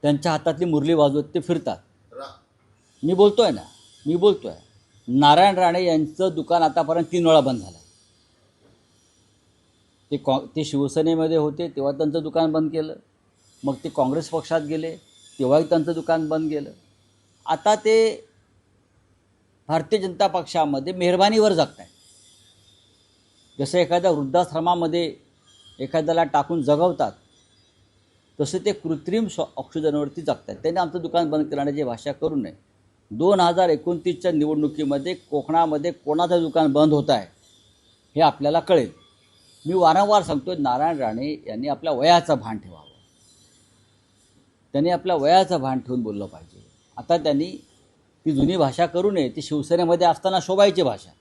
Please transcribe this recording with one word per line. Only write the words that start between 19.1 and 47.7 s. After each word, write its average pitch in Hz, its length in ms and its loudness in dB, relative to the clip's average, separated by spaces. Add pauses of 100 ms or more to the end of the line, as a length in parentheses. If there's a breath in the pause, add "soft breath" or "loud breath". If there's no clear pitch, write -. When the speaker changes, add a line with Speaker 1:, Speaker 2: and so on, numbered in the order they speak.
Speaker 1:
भारतीय 160 320 0
जनता 190 280 -2
पक्षामध्ये 156 680 -2
मेहरबानीवर 190 600 4
जगतायत. 139 340 -2 (1700)
जसं 143 160 -2
एखाद्या 175 340 2
वृद्धाश्रमामध्ये 165 1040 -2 (640)
एखाद्याला 160 440 -2
टाकून 165 400 -2
जगवतात, 147 480 2 (1300)
तसे 147 180 -4
ते 202 120 -2
कृत्रिम 185 560 -4
स्व-, - 180 -6 (120)
ऑक्सिजनवरती 147 640 -4
जगतायत. 131 360 -6
त्यांनी 170 220 -4
आमचं 170 220 -4
दुकान 170 280 -2
बंद 151 160 -2
करण्याची 143 380 -4
भाषा 123 280 -8
करू 156 240 -6
नये. 104 180 -6 (580)
दोन 180 280 2
हजार 175 300 4
एकोणतीसच्या 175 600 -2
निवडणुकीमध्ये 151 840 -2
कोकणामध्ये 156 800 -2
कोणाचं 170 520 0
दुकान 156 280 2
बंद 151 220 4
होत 147 160 0
आहे 104 180 0 (880)
हे 151 60 2
आपल्याला 151 380 2
कळेल. 160 320 2 (760)
मी 160 80 -4
वारंवार 185 500 4
सांगतोय, 160 340 -4
नारायण 143 400 -2
राणे 131 500 -6
यांनी 113 200 -8
आपल्या 147 260 -4
वयाचं 165 400 2
भान 110 240 -6
ठेवावं, 82 280 -18 (1900)
त्यांनी 151 160 0
आपल्या 175 260 -2
वयाचं 160 460 2
भान 131 180 -4
ठेवून 123 240 -6
बोललं 104 220 -8
पाहिजे. - 400 -20 (320)
आता 170 200 -2
त्यांनी 151 480 -4 (600)